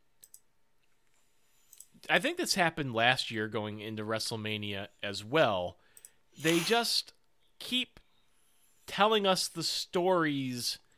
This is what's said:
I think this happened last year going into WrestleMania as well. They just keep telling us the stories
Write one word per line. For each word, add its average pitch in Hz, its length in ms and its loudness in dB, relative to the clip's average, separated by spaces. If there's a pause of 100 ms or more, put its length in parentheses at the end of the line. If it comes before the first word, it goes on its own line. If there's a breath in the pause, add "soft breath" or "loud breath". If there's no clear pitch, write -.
(2000)
I 190 120 4
think 311 180 0
this - 160 -2
happened 160 400 0
last 120 380 2
year 110 160 -2
going 107 320 -6
into 107 240 -8
WrestleMania 107 840 -4 (120)
as 104 240 -6
well. 107 520 2 (600 soft breath)
They 165 200 2
just 220 540 0 (440)
keep - 420 -6 (840)
telling 208 400 2
us 185 220 2
the 165 160 -8
stories 151 1120 0 (200)